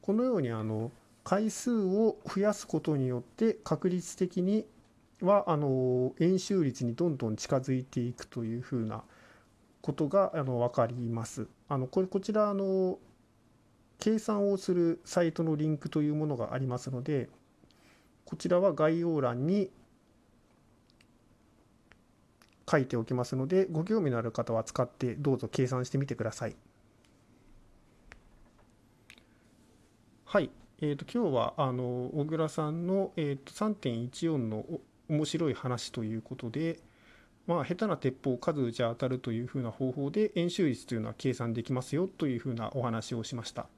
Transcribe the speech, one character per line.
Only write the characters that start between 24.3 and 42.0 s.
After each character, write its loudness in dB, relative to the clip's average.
方 -2
は 0
使 -4
っ 2
て -4
ど 0
う 0
ぞ -6
計 0
算 -2
し -12
て 0
み -2
て -6
く -4
だ -2
さ -8
い。 -8
は 4
い。 0
え 0
ー -2
と、 -12
今 0
日 2
は、 2
あ 2
の、 -2
小 0
倉 0
さ -2
ん -4
の、 0
え 0
ー -2
と、 -14
三 -2
点 -2
一 -6
四 0
の -4
お-、 -8
面 2
白 0
い 0
話 -4
と -4
い -2
う -4
こ -12
と -8
で、 -4
ま 2
あ、 0
下 -2
手 0
な 0
鉄 0
砲 2
数 0
打 2
ち -2
ゃ 2
当 -4
た -2
る 0
と -4
い -2
う -4
ふ -4
う -2
な -4
方 -2
法 -2
で、 2
円 2
周 2
率 -4
と -4
い 0
う -2
の -4
は -10
計 0
算 -2
で -4
き -2
ま 0
す -6
よ 0